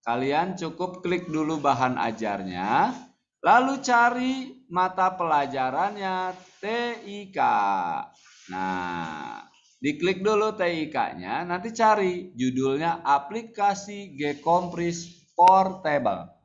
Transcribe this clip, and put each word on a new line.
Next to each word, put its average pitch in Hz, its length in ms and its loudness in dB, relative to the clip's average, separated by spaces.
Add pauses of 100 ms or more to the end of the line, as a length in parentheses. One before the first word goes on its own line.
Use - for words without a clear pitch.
Kalian 139 480 0
cukup 175 480 -6
klik 175 300 -2
dulu 156 260 -2
bahan 131 400 2
ajarnya, 104 960 -2 (460)
lalu 254 400 4
cari 247 540 2 (360)
mata 185 460 0
pelajarannya 175 1200 0 (240)
T - 60 -12 (420)
I 202 240 -12
K. - 80 -6 (1120)
Nah, 85 920 -6 (380)
diklik 165 420 -2
dulu 214 320 2
T 196 140 -4
I 160 240 -2
K-nya, 113 560 -4
nanti 185 260 -6
cari 196 600 2
judulnya 135 680 0
aplikasi 202 1160 -2
G 147 240 -2
Kompris 170 920 -2
Portable. 156 1120 4